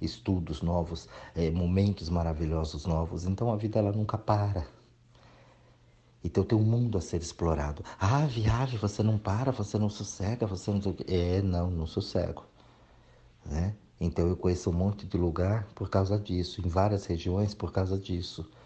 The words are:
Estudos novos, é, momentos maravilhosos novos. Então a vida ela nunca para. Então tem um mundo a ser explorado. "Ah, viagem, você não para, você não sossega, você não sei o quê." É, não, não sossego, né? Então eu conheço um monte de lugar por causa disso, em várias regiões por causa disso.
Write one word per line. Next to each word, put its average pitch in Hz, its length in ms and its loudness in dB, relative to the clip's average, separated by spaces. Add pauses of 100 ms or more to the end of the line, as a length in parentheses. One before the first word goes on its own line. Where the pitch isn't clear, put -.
Estudos 80 600 -2
novos, 85 480 -2 (260)
é, 80 160 0
momentos 90 600 2
maravilhosos 80 760 0
novos. 82 400 -2
Então 98 260 0
a 110 60 0
vida 107 220 0
ela 104 140 4
nunca 107 260 0
para. 101 480 0 (1600)
Então 92 220 2
tem 110 140 4
um 110 40 6
mundo 113 360 4
a - 20 2
ser 82 220 -2
explorado. 73 600 -2 (160)
"Ah, 135 280 4
viagem, 117 520 2
você 104 240 0
não 107 140 4
para, 110 360 0
você - 260 -2
não 107 100 2
sossega, 107 580 -4
você 95 240 -4
não 101 120 2
sei 98 100 -2
o - 20 -4
quê." - 140 -8
É, 90 340 2
não, 90 280 2
não 82 160 -2
sossego, 87 580 -4 (1000)
né? 85 280 -2 (240)
Então 85 300 2
eu 90 80 2
conheço 90 320 0
um 85 60 2
monte 98 320 0
de 92 100 -4
lugar 90 580 0
por 98 140 -6
causa 98 300 2
disso, 92 420 -2
em 90 80 -2
várias 95 380 2
regiões 90 480 0
por - 180 -6
causa 95 260 0
disso. 90 500 -6 (180)